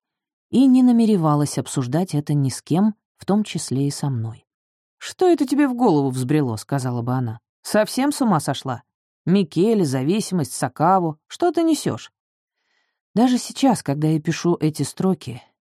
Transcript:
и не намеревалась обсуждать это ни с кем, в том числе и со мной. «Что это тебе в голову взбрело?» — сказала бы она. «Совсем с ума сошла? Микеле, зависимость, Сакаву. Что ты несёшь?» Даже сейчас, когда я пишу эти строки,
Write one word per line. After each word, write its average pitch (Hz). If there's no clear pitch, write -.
и 254
не 254
намеревалась 196
обсуждать 139
это 147
ни 143
с -
кем, 208
в -
том 208
числе 139
и 143
со 147
мной. 113
«Что -
это 320
тебе 285
в 254
голову 175
взбрело?» — 127
сказала 123
бы 123
она. 120
«Совсем 254
с -
ума 208
сошла? 131
Микеле, 190
зависимость, 147
Сакаву. 160
Что -
ты 339
несёшь?» 285
Даже 247
сейчас, -
когда 151
я 156
пишу 170
эти 151
строки, 151